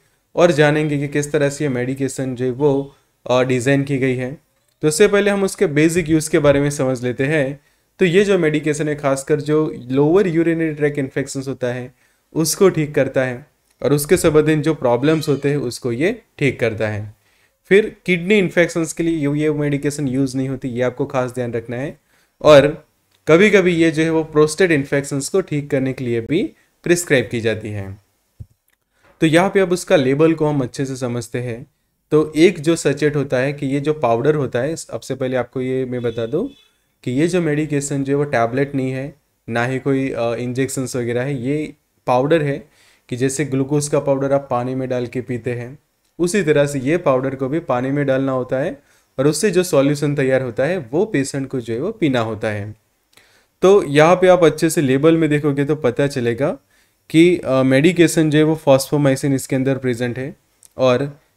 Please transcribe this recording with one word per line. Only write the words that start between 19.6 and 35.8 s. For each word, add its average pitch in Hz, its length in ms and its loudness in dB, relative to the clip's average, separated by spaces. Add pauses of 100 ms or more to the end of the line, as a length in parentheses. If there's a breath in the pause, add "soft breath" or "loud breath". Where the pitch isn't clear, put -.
यूज़ 131 300 -2
नहीं 135 120 -4
होती, 135 180 -8
ये 120 140 -4
आपको 123 240 -2
खास 127 260 -4
ध्यान 120 220 -6
रखना 117 220 -6
है। 139 240 -10 (420)
और 139 440 6 (420)
कभी-कभी 185 480 4
ये 165 160 4
जो 156 120 0
है 165 60 0
वो 160 140 0
प्रोस्टेट 156 480 2
इन्फेक्शंस 139 580 -2
को 190 120 0
ठीक 147 300 -6
करने 131 220 -2
के 131 100 -8
लिए 117 180 -2
भी 135 320 -2 (300 soft breath)
प्रिस्क्राइब 147 480 0
की 120 100 -4
जाती 110 280 -2
है। 98 280 -10 (1200)
तो 165 60 4
यहाँ 170 220 4
पे 196 100 0
अब 185 120 2
उसका 180 240 0
लेबल 147 380 4
को 156 120 -2
हम 143 160 0
अच्छे 131 240 -6
से 131 100 -8
समझते 123 440 -6
हैं। 123 280 -10 (440)
तो 156 240 2
एक 175 240 4
जो 160 160 0
सचेट 147 400 -2
होता 139 220 -2
है 135 160 -2
कि 147 120 -8
ये 139 140 -2
जो 147 140 -2
पाउडर 127 420 2
होता 123 240 -2
है, 151 160 -4
सबसे - 400 -10
पहले 127 220 -4
आपको 123 240 -4
ये 131 240 -2